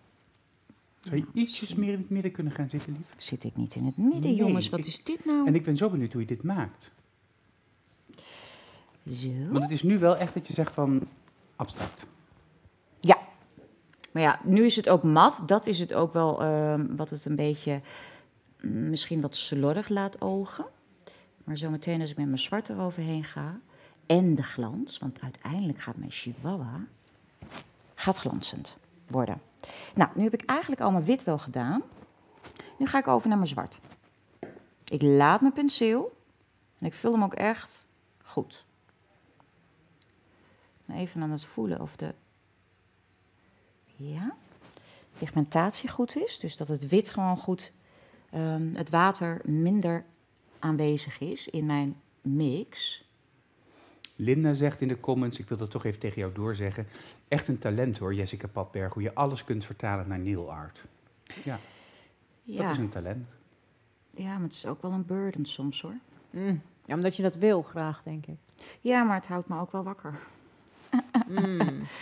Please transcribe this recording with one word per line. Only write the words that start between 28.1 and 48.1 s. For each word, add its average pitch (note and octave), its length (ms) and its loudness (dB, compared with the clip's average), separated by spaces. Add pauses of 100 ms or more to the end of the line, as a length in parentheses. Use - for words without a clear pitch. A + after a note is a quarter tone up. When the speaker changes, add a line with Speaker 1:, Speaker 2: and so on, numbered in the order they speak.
Speaker 2:
glanzend - 600 -6 (300)
worden. B2+ 340 0 (540)
Nou, F#3 200 6
nu F#3 80 0
heb A3 120 2
ik - 100 0
eigenlijk C4+ 360 -2
al G#3 120 4
mijn F3 120 2
wit B3+ 200 2
wel D#3 140 0
gedaan. C3+ 440 -2 (960)
Nu - 80 0
ga F3+ 120 2
ik D3+ 100 0
over B2 200 6
naar - 80 6
mijn C#3 140 4
zwart. - 300 -6 (1040)
Ik C#3+ 180 -2
laat C#3+ 380 8
mijn C4+ 120 6
penseel C#4 640 2 (600)
en F3 80 -4
ik D#3+ 80 -4
vul A#3 180 0
hem A3 120 6
ook F#3 100 -2
echt - 520 -4 (380)
goed. - 400 -8 (2250)
Even E3+ 300 -6
aan D#3 80 -2
het D3+ 140 -4
voelen G#3 360 -4
of - 160 -10
de, - 180 -8 (1800)
ja, D#3 380 -8 (840)
pigmentatie E3 720 0
goed - 280 -2
is. F#4+ 220 -6
Dus - 180 -8
dat C#3+ 120 -8
het C#3+ 200 -4
wit F#3+ 200 4
gewoon F#3 280 0
goed, F#3 360 -4 (580)